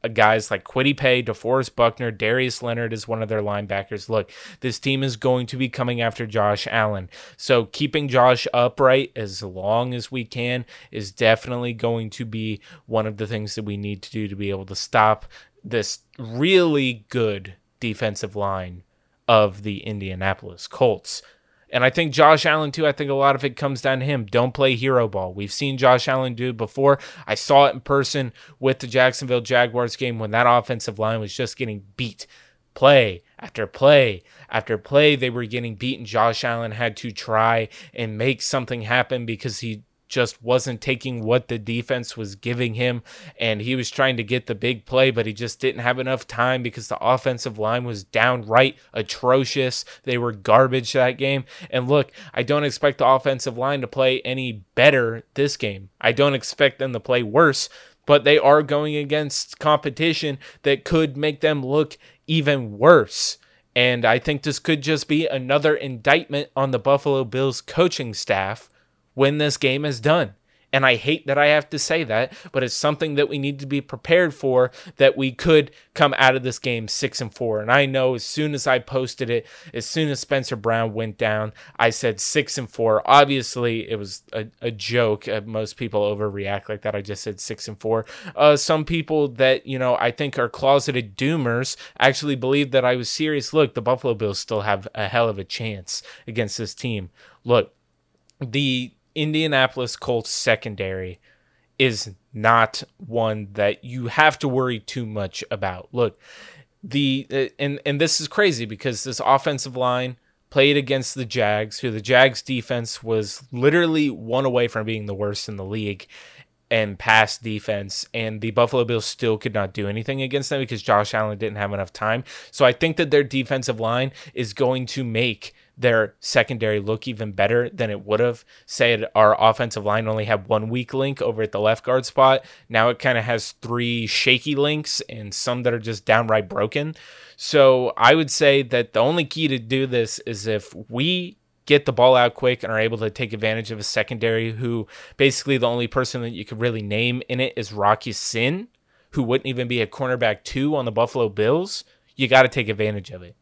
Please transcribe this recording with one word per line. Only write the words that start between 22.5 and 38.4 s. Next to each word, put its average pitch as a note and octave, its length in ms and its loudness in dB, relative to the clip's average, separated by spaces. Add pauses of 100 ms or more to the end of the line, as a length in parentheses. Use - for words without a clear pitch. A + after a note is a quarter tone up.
too, D#3+ 120 -2
I D3 60 4
think C#3 180 -6
a C#3 40 0
lot C#3 220 4
of C3 100 -4
it B2 100 -4
comes C#3 260 -4
down C3 200 0
to C3 40 -4
him. C3+ 200 -2
Don't A#2+ 280 0
play C3+ 220 2
hero B2 320 2
ball. F#2+ 260 -4
We've G2+ 180 -8
seen C3+ 260 -4
Josh B2+ 320 4
Allen C3 260 -2
do B2 140 -4
it A#2 80 -8
before. C3+ 420 2 (260)
I G#2+ 100 -2
saw C#3+ 320 6
it - 60 2
in B2+ 60 -8
person C3+ 540 -2 (260)
with C3 200 0
the B2+ 80 -10
Jacksonville B2 520 2
Jaguars A#2+ 560 0
game A#2+ 240 -6
when G#2+ 120 -6
that A#2 140 2
offensive A#2 540 0
line A2 220 -2
was G2+ 120 -10
just A#2+ 220 -6
getting G#2 300 -8 (100)
beat. - 320 -8 (460)
Play B2 500 6 (160)
after A2 260 -8
play C3 560 4 (280)
after A2 280 -4
play, D3 380 4
they B2+ 140 -4
were A#2+ 160 -6
getting A#2 300 -8
beaten. B2 280 -6
Josh A2 400 0
Allen A#2 300 -4
had A2+ 240 -4
to A#2+ 120 -10
try A2+ 600 0 (240)
and A2 240 -8
make B2 240 -2